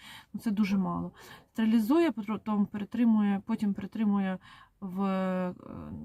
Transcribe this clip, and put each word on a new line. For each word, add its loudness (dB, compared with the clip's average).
ну, -8
це -2
дуже 2
мало. -2
Стерилізує, 4
потім -2
перетримує, 2
потім 0
перетримує 0
в, -4
е, -2